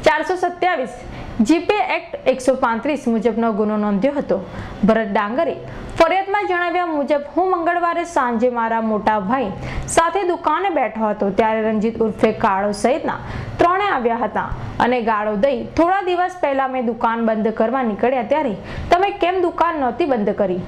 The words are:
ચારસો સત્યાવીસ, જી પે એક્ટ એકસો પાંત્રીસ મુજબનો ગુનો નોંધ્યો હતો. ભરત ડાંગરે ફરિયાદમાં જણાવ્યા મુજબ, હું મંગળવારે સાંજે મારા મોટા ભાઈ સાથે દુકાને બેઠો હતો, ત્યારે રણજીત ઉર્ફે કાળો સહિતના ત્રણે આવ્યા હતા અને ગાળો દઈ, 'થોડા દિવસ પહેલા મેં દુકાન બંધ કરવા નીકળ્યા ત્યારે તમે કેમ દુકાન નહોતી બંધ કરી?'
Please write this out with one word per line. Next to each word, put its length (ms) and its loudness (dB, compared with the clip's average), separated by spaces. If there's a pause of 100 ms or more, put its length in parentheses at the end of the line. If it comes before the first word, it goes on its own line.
ચારસો 320 2
સત્યાવીસ, 520 -2 (520)
જી 180 6
પે 160 0
એક્ટ 540 -2
એકસો 260 2
પાંત્રીસ 520 0
મુજબનો 460 2
ગુનો 240 0
નોંધ્યો 400 0
હતો. 280 -2 (400)
ભરત 280 4
ડાંગરે 440 0 (420)
ફરિયાદમાં 480 2
જણાવ્યા 400 0
મુજબ, 340 0 (160)
હું 140 2
મંગળવારે 540 0
સાંજે 460 0
મારા 300 0
મોટા 400 0
ભાઈ 320 -2 (360)
સાથે 360 2
દુકાને 460 0
બેઠો 380 -2
હતો, 220 -2
ત્યારે 320 0
રણજીત 360 0
ઉર્ફે 340 2
કાળો 400 0
સહિતના 460 -2 (400)
ત્રણે 260 4
આવ્યા 320 0
હતા 320 -2 (320)
અને 220 2
ગાળો 340 0
દઈ, 280 2
'થોડા 360 2
દિવસ 400 0
પહેલા 280 0
મેં 180 -2
દુકાન 400 0
બંધ 220 0
કરવા 340 0
નીકળ્યા 400 0
ત્યારે 340 0 (340)
તમે 200 4
કેમ 320 0
દુકાન 320 0
નહોતી 300 0
બંધ 260 0
કરી?' 380 0